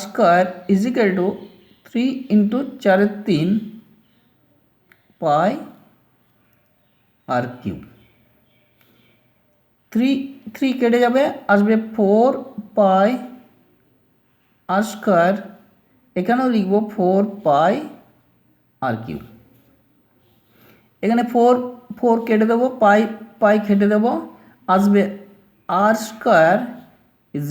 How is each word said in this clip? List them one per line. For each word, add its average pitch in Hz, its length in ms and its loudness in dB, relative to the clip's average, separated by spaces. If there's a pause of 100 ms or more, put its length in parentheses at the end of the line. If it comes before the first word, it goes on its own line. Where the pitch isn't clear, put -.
স্কয়ার 180 420 2 (280)
is 190 160 2
equal 247 300 0
to 180 80 -2 (600)
three 247 240 -4 (240)
into 214 240 2 (240)
চারের 202 280 2 (180)
তিন 165 200 0 (1700)
পাই 185 280 2 (1800)
আর 123 160 -2 (160)
কিউব। 90 200 -10 (2000)
থ্রি, 254 180 0 (440)
থ্রি 269 140 -2 (120)
কেটে 240 240 2
যাবে, 247 180 2 (300)
আসবে 208 220 4 (200)
ফোর 214 340 2 (500)
পাই 196 320 4 (1600)
আর 208 80 2 (100)
স্কয়ার, 180 420 2 (840)
এখানেও 247 360 0
লিখব 190 180 0 (200)
ফোর 190 260 2 (260)
পাই 160 280 2 (1120)
আর 120 80 -4 (100)
কিউব। 78 180 -12 (1800)
এখানে 233 180 2 (100)
ফোর, 240 220 4 (440)
ফোর 233 180 2 (120)
কেটে 220 240 2
দেবো, 240 140 2 (160)
পাই, 208 180 6 (420)
পাই 214 140 4 (100)
কেটে 202 280 2
দেবো, 214 160 0 (640)
আসবে 202 280 4 (840)
আর 220 100 2 (140)
স্কয়ার 180 500 4 (800)
is 143 120 -8